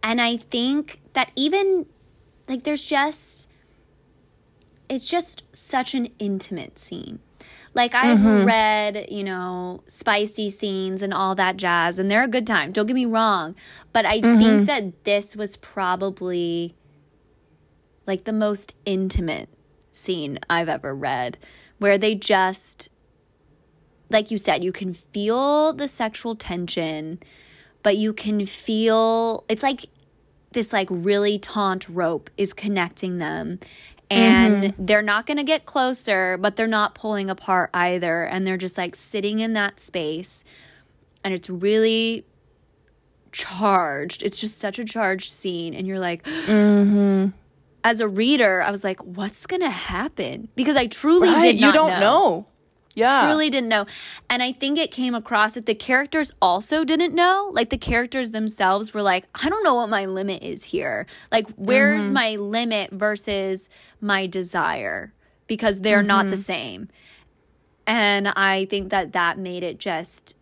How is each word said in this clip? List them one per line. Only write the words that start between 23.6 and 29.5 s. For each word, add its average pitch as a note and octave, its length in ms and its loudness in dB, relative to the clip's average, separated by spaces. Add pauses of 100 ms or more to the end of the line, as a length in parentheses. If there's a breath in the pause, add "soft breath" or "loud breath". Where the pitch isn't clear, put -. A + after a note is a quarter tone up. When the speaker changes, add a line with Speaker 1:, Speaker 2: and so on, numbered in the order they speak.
Speaker 1:
like G#3+ 220 2
you A3 60 -2
said, F3 260 0
you F#3 80 -2
can F#3 220 -8
feel C4+ 800 0
the C#4 140 -4
sexual A3+ 480 -4
tension, E3+ 840 -6 (640 soft breath)
but G#3 140 4
you G#3+ 160 0
can G#3 320 -2
feel, A3+ 1040 0
it's A3 140 -2